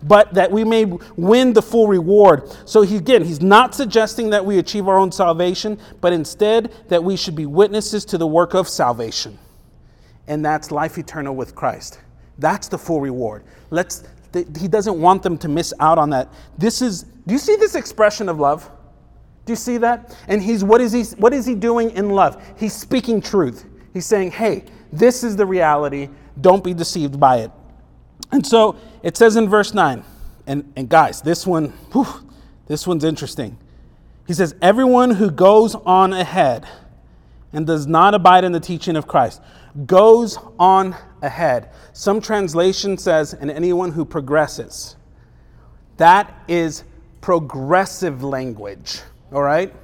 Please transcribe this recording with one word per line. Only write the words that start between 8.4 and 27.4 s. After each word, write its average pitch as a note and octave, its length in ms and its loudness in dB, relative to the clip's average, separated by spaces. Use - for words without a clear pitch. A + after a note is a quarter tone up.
of F3+ 160 0
salvation. A#2 680 -6
And D3+ 160 -6
that's D3+ 260 -4
life D#3 280 -6
eternal C#3+ 360 -10
with B2+ 200 -10
Christ. - 440 -8
That's D#3+ 300 -2
the F3+ 80 -10
full D#3+ 240 -4
reward. B2 440 -8
Let's, F3 340 -6
th-, F3 140 -6
he F#3 80 -6
doesn't G3 320 -2
want F3+ 220 4
them E3+ 160 -4
to E3 100 -10
miss D#3+ 320 -4
out D#3+ 160 4
on D3+ 140 0
that. C3 180 -2
This A3 240 -2
is, G#3 220 -6
do F3 60 -4
you C4 60 0
see G#4 180 0
this G#4 180 0
expression G#3+ 540 -2
of D#3+ 100 -6
love? D3 320 -2
Do A3+ 60 -6
you A3+ 40 -4
see A#3+ 220 -6
that? A#3 360 -2
And G#3 140 -2
he's, G#3 200 -2
what A3 200 4
is A3+ 100 -2
he, A#3+ 100 -2
what A3 160 2
is C4 140 -4
he B3 80 -4
doing A#3 380 -2
in G3+ 180 -4
love? F#3+ 300 0
He's A3 160 -6
speaking A#3 480 -4
truth. C#3 420 -4
He's F#3 140 -10
saying, F#3+ 240 -2
"Hey, G#3+ 360 -6
this A#3 320 2
is A3 100 -4
the G3+ 100 0
reality. D3 680 0
Don't F#3 220 6
be F3+ 120 -4
deceived D3+ 440 -6
by C3 200 4
it." A2 120 -6